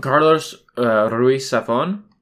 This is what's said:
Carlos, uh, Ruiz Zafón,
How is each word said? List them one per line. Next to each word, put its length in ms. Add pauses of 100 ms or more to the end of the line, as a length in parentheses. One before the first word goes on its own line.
Carlos, 540 (240)
uh, 320
Ruiz 400
Zafón, 520 (200)